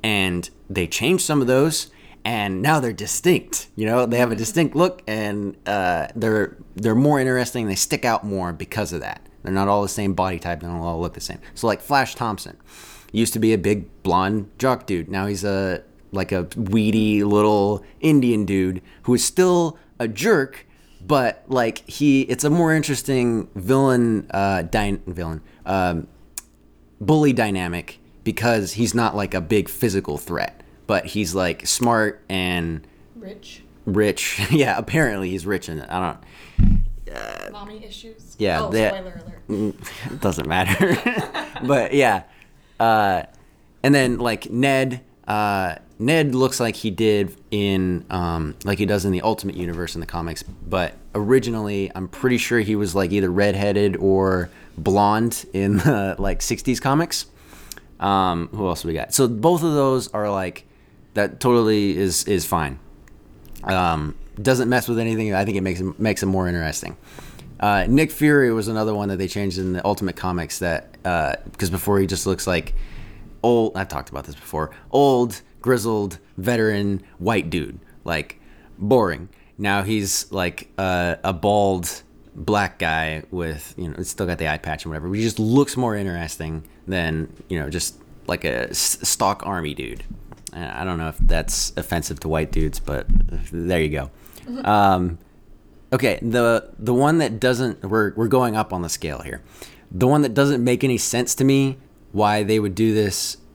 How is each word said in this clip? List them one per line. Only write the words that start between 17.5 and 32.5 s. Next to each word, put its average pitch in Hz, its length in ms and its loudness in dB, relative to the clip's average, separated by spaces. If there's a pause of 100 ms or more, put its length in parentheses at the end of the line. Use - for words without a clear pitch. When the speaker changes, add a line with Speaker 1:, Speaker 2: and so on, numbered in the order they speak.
Speaker 1:
Indian 123 440 4
dude 92 360 0 (220)
who 123 100 2
is 123 100 2
still 180 540 2 (220)
a 156 80 -2
jerk, 156 580 0 (400)
but, 127 420 2
like, 120 420 0
he, 139 340 4
it's 123 200 -2
a 147 60 2
more 160 240 4
interesting 127 800 0
villain, 120 760 2
uh, 98 320 0
dy-, 101 440 -2
villain, 82 340 -8 (240)
um, 90 420 0 (920)
bully 151 340 4
dynamic 95 680 -2 (240)
because 110 500 0
he's 110 220 0
not, 113 200 0
like, 101 180 -2
a 92 80 -2
big 95 280 0
physical 92 480 -2
threat, - 440 -6 (260)
but 101 180 0
he's, 92 300 -4
like, 90 320 -2
smart 113 600 2
and 87 580 -2 (300)